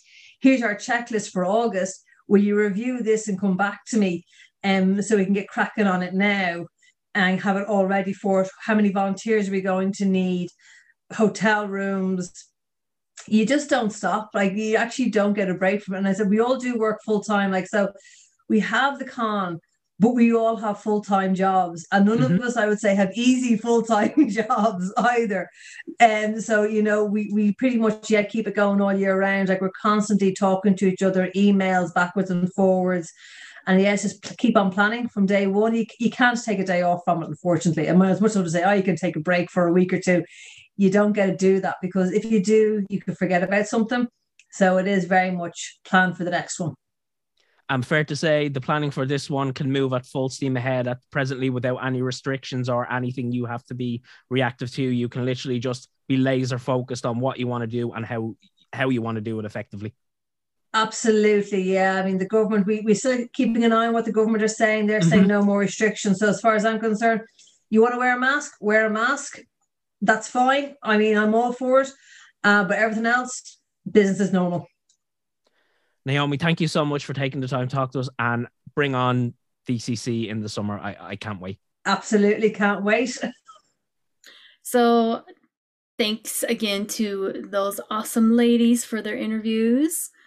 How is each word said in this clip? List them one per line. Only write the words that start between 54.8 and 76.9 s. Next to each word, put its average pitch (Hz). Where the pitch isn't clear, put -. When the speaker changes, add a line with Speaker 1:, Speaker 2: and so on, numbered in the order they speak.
Speaker 2:
You 120
can 123
literally 127
just 123
be 131
laser 131
focused 127
on 117
what 131
you 123
wanna 120
do 117
and 113
how, 113
how 131
you 120
wanna 113
do 110
it 107
effectively. 104
Speaker 1:
Absolutely, 208
yeah. 190
I 190
mean, 190
the 185
government, 214
we, 214
we're 214
still 247
keeping 233
an 233
eye 226
on 233
what 226
the 220
government 214
are 214
saying. 214
They're 214
saying 175
Speaker 2:
Mm-hmm. 190
Speaker 1:
no 208
more 202
restrictions. 202
So 214
as 196
far 226
as 208
I'm 220
concerned, 220
you 220
wanna 247
wear 247
a 247
mask, 277
wear 214
a 220
mask. 247
That's 214
fine. 269
I 214
mean, 214
I'm 214
all 240
for 254
it. 262
Uh, 208
but 202
everything 220
else, 247
business 196
as 190
normal. 175
Speaker 2:
Naomi, 143
thank 165
you 156
so 151
much 143